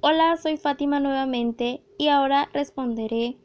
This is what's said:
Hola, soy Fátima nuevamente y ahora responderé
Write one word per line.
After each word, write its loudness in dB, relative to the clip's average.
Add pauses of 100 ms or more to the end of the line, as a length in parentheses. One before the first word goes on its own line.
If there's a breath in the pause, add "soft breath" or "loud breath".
Hola, 4
soy -2
Fátima -2
nuevamente -2 (140)
y 2
ahora 2
responderé -4